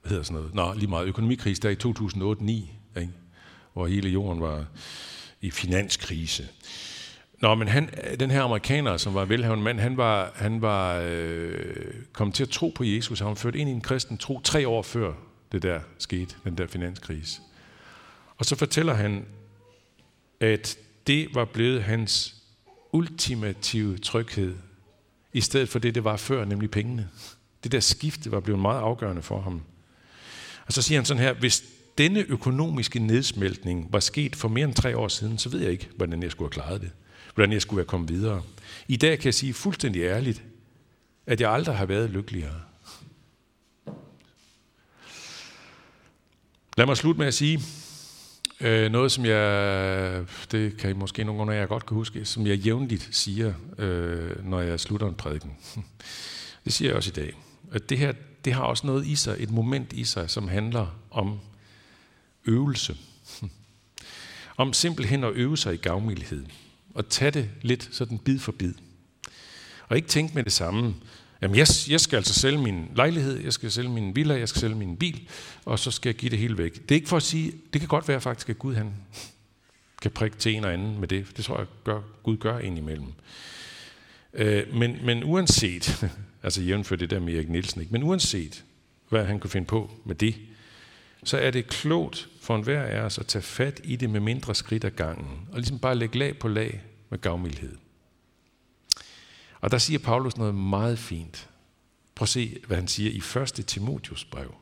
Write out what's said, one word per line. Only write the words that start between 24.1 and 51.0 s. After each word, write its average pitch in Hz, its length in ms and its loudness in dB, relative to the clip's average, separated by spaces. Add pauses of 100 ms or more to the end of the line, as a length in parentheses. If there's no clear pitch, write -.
i 120 80 2
stedet 131 280 4
for 117 100 0
det, 117 160 2
det 117 80 2
var 107 140 2
før, 123 280 0
nemlig 101 260 0
pengene. 107 380 -2 (540)
Det 120 80 -2
der 131 80 4
skifte 151 520 0
var 104 80 0
blevet 98 220 2
meget 113 180 2
afgørende 107 420 -2
for 98 200 -4
ham. 90 200 -4 (1040)
Og - 80 -4
så 135 80 2
siger 151 160 4
han 120 80 4
sådan 127 180 4
her: 131 100 4
"Hvis 120 300 2 (340)
denne 185 220 6
økonomiske 135 800 0
nedsmeltning 98 920 2
var 104 60 4
sket 143 360 0
for - 120 -2
mere 120 180 2
end 131 80 0
tre 120 240 2
år 110 100 0
siden, 107 300 -2
så 120 120 -2
ved - 100 -4
jeg 90 120 0
ikke, - 240 -4
hvordan 85 280 -2
jeg 82 80 -4
skulle 78 220 -4
have 69 100 -6
klaret 92 180 -4
det. 87 100 -8 (440)
Hvordan 104 160 8
jeg 104 100 2
skulle 104 160 -2
være 87 80 2
kommet 85 240 -2
videre. 95 320 0 (460)
I 127 100 2
dag 151 220 6
kan - 60 -6
jeg 123 80 6
sige 135 200 0
fuldstændig 113 480 -2
ærligt, 107 420 0 (840)
at 117 160 2
jeg 107 100 4
aldrig 135 260 2
har 95 80 2
været 104 240 2
lykkeligere." 85 520 -4 (4000)
Lad 117 80 10
mig 139 120 4
slutte 156 220 4
med 147 80 2
at 120 60 2
sige, 151 260 2 (1000)
øh, 110 320 4
noget, 127 200 4
som 127 140 0
jeg, 98 1000 2 (260)
det 107 260 0
kan 98 120 0
I 98 40 0
måske 98 300 -2